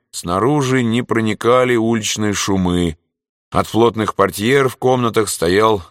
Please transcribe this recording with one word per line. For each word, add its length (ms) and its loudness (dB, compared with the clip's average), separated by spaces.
снаружи 720 -2
не 200 0
проникали 760 0
уличные 580 -2
шумы. 640 0
От 140 0
плотных 480 0
портьер 520 2
в 80 -8
комнатах 520 0
стоял 640 0